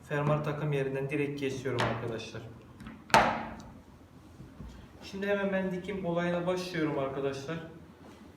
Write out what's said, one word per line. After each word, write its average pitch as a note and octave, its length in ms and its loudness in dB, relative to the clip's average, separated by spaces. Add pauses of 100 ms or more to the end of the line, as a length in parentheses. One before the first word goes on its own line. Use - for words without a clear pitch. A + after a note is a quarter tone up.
fermuar D3 400 2
takım D3 300 0
yerinden C3+ 360 0
direkt C#3+ 300 0
kesiyorum B2+ 420 0 (140)
arkadaşlar. - 460 -6 (2500)
Şimdi G3 240 -4
hemen G3 260 4
ben F#3+ 180 2
dikim F3+ 340 -2
olayına F3 420 2
başlıyorum D#3+ 520 2
arkadaşlar. C#3 580 0 (800)